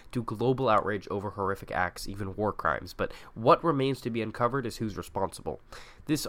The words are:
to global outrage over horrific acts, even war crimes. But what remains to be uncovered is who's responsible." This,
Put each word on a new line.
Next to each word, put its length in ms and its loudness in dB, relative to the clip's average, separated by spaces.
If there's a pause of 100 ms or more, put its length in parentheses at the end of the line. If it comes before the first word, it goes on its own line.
(120)
to 120 -2
global 440 2
outrage 420 4
over 200 -2
horrific 420 -2
acts, 380 0
even 260 -6
war 160 2
crimes. 420 -2
But 200 -2 (200)
what 300 6
remains 380 2
to 80 -4
be 120 0
uncovered 440 0
is 120 -6
who's 200 -4
responsible." 640 -4 (460)
This, 220 0